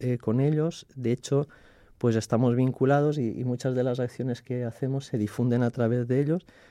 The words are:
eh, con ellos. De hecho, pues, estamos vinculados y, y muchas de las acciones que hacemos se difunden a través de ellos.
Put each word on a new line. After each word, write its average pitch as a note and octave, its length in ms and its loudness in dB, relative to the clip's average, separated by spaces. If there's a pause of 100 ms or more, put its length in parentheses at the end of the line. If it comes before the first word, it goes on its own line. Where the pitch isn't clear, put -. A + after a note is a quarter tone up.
eh, B2 160 -2
con A2+ 240 0
ellos. D3+ 460 0 (100)
De A#2+ 160 -2
hecho, C#3 340 0 (520)
pues, A#2 180 2
estamos A#2+ 400 2
vinculados C#3+ 640 2
y, A2+ 200 -2
y B2 60 -4
muchas B2+ 300 -2
de B2 100 0
las B2+ 160 -2
acciones B2 420 -4
que B2 220 -4
hacemos C3+ 420 -4
se - 100 -6
difunden A#2+ 460 0
a A#2+ 80 2
través A#2+ 380 0
de B2+ 120 2
ellos. D#3 240 0 (260)